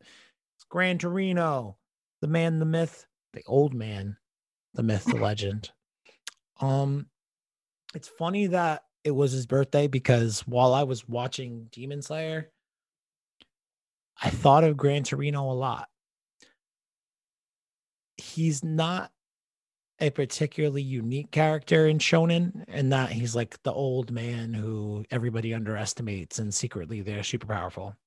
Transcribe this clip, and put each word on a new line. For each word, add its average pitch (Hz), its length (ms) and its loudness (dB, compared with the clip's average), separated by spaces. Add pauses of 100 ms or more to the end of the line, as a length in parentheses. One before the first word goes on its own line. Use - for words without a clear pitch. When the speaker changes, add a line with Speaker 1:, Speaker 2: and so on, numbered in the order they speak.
(560)
Speaker 1:
It's - 120 -20
Gran 180 300 0
Torino, 170 800 -2 (440)
the 156 80 -2
man, 165 320 2
the 160 60 2
myth, 160 400 -2 (260)
the - 140 -14
old 139 280 4
man, 104 420 -6 (580)
the 117 100 0
myth, 107 200 2
the 240 120 2
Speaker 2:
<laughs> - 0 -
Speaker 1:
legend. 104 560 -2 (880)
Um, 139 460 0 (880)
it's - 140 -14
funny 196 400 -2
that 170 360 0 (180)
it 151 80 0
was 135 220 4
his 131 140 -2
birthday 139 420 4
because 120 580 4
while 123 260 6
I 139 120 4
was 127 240 -4
watching 120 640 -8
Demon 139 300 -10
Slayer, 160 500 -8 (1700)
I - 80 0
thought 139 320 6
of 156 140 4
Gran 143 260 0
Torino 139 480 -4
a 127 40 -4
lot. 127 340 -4 (2250)
He's 160 460 -2
not 160 480 -2 (920)
a 147 80 2
particularly 143 720 -2
unique 131 480 -4
character 156 560 4
in 156 120 4
shonen 170 720 2
in 135 220 0
that 131 200 2
he's, 117 240 -4
like, 117 280 -4
the - 100 -2
old 131 380 -2
man 117 440 -6
who 104 560 -6
everybody 113 440 -2
underestimates 107 840 -6
and 107 160 -4
secretly 107 480 -6
they're 104 200 -6
super - 240 -6
powerful. 98 480 -6 (120)